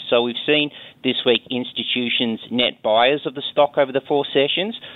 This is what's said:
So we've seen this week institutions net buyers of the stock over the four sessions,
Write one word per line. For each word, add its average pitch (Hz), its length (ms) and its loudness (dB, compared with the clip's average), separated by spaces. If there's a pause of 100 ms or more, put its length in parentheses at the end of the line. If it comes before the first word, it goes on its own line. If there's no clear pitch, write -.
(100)
So 120 120 4
we've 120 220 -2
seen 147 260 2 (320)
this 123 220 0
week 117 260 4
institutions 123 920 -4 (100)
net 123 320 0
buyers 120 440 4
of 131 80 -8
the 143 80 -10 (100)
stock 147 260 2
over 131 140 2
the 135 140 0
four 143 200 0
sessions, 160 520 0 (180)